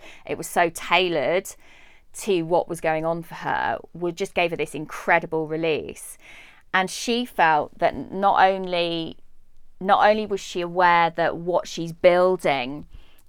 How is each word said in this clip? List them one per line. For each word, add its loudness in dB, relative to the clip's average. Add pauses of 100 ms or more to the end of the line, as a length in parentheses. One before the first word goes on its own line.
(260)
it -6
was -10
so 2
tailored 0 (640)
to -2
what 0
was -8
going -2
on -2
for -16
her, -2 (140)
would -6
just -6
gave 0
her -6
this -6
incredible -2
release. -4 (560)
And 2
she -4
felt 0
that -2
not 2
only, 0 (640)
not 4
only 2
was -4
she -8
aware 4
that 0
what -2
she's -8
building 2 (440)